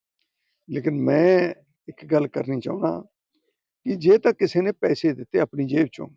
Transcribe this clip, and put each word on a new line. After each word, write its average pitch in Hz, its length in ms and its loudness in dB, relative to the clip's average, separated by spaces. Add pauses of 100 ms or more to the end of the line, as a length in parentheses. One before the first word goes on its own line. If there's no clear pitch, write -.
(680)
ਲੇਕਿਨ 143 240 -4
ਮੈਂ 160 600 2 (340)
ਇੱਕ - 180 -18
ਗੱਲ 151 220 0
ਕਰਨੀ 131 320 -6
ਚਾਹੁੰਦਾ 170 440 -6 (800)
ਕਿ - 120 -4
ਜੇ 180 220 4
ਤਾਂ 233 160 2
ਕਿਸੇ 180 280 0
ਨੇ 196 100 -2
ਪੈਸੇ - 420 0
ਦਿੱਤੇ 123 260 -4
ਆਪਣੀ 143 260 -2
ਜੇਬ 147 200 0
'ਚੋਂ - 320 -14